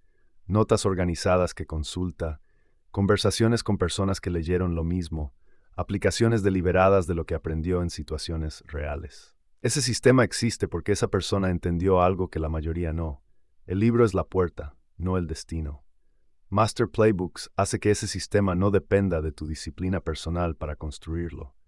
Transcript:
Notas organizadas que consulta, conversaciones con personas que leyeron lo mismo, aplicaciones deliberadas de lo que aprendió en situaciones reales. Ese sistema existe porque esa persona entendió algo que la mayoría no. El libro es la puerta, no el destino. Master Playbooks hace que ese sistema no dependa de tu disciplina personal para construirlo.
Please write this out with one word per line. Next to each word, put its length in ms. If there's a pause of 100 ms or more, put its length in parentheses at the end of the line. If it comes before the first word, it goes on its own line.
(480)
Notas 400
organizadas 680
que 140
consulta, 760 (480)
conversaciones 720
con 160
personas 420
que 120
leyeron 420
lo 100
mismo, 520 (400)
aplicaciones 680
deliberadas 640
de 80
lo 140
que 80
aprendió 480
en 80
situaciones 760
reales. 680 (280)
Ese 200
sistema 400
existe 440
porque 240
esa 180
persona 420
entendió 500
algo 280
que 100
la 100
mayoría 440
no. 280 (460)
El 120
libro 240
es 120
la 80
puerta, 520 (220)
no 200
el 100
destino. 560 (680)
Master 400
Playbooks 680
hace 240
que 120
ese 160
sistema 480
no 160
dependa 500
de 100
tu 140
disciplina 560
personal 540
para 200
construirlo. 800 (140)